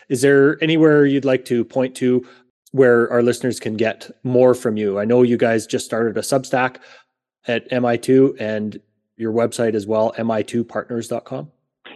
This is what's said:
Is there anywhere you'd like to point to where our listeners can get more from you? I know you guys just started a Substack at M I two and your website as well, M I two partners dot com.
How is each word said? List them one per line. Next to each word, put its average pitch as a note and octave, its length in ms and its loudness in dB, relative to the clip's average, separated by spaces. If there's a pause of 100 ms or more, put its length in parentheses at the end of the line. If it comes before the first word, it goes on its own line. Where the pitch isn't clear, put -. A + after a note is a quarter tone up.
Is B2 120 -4
there C#3 400 4
anywhere D#3 440 4
you'd C#3 180 0
like B2+ 220 0
to A#2+ 180 0
point B2+ 320 -4
to B2+ 320 0 (440)
where A#2+ 400 4
our A#2+ 120 2
listeners A#2+ 360 -2
can A2 180 -8
get A2 340 -4 (120)
more B2+ 300 4
from A#2 220 -4
you? G2+ 240 -2
I G#2 60 -4
know B2 180 2
you A#2+ 140 2
guys A2+ 280 0
just - 200 -6
started A2+ 320 -4
a G#2+ 40 -6
Substack C3 560 -4 (680)
at A#2 240 -4
M B2 140 -2
I A#2+ 100 0
two C3 440 2
and G#2+ 380 -6 (380)
your A2+ 160 -6
website A#2 420 -2
as G2+ 140 -4
well, A2 300 0
M A2+ 120 -4
I A2 120 -2
two A#2 220 -4
partners A#2 440 -10
dot A#2 160 -8
com. D3 280 -14 (440)